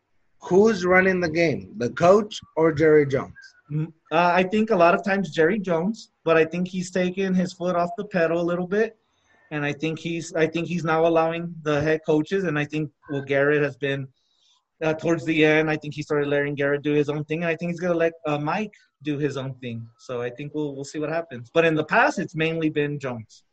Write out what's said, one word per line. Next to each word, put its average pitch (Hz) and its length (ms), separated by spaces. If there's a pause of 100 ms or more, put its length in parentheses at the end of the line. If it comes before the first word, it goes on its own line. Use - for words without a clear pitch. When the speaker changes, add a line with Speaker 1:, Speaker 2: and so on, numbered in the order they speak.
(420)
Speaker 1:
who's 196 440
running 185 340
the 175 100
game, 151 480
the 120 120
coach 185 500 (160)
or 160 160
Jerry 151 340
Jones? 120 280 (380)
Speaker 2:
Mm, 156 160 (260)
uh, 175 200
I 185 100
think 220 260
a 220 60
lot 170 200
of 190 80
times 196 280
Jerry 165 280
Jones, 180 520 (120)
but 160 140
I 160 80
think 175 240
he's 180 220
taken 185 420
his 180 180
foot 180 240
off 175 220
the 208 80
pedal 170 340
a 175 40
little 175 240
bit, 214 280 (560)
and 147 140
I 147 80
think 156 260
he's, 165 360
I 160 120
think 160 200
he's 165 180
now 160 200
allowing 165 480 (100)
the 147 180
head 156 240
coaches, 165 400
and 151 120
I 147 60
think, 151 260 (200)
well, 139 140
Garrett 143 380
has 143 140
been, 139 320 (760)
uh, 156 120
towards 160 320
the 160 180
end, 156 260
I 156 60
think 151 200
he 151 60
started 143 280
letting 143 260
Garrett 143 260
do 147 120
his 147 160
own 151 160
thing, 156 160
and 170 80
I 160 80
think 175 140
he's 170 100
gonna 175 140
let, 165 180 (120)
uh, 147 120
Mike 180 340 (320)
do 147 140
his 139 180
own 131 200
thing. 113 300 (140)
So 123 220
I 123 80
think 147 260
we'll, 147 180
we'll 135 120
see 160 140
what 151 100
happens. 151 440
But 165 120
in 160 100
the 151 80
past, 233 360
it's 156 160
mainly 160 340
been 147 300
Jones, 120 540